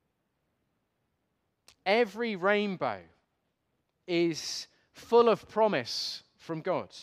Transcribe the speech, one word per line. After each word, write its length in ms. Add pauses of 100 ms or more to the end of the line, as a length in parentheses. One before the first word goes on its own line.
(1900)
Every 480
rainbow 680 (1040)
is 600 (260)
full 340
of 220
promise 720 (160)
from 240
God, 420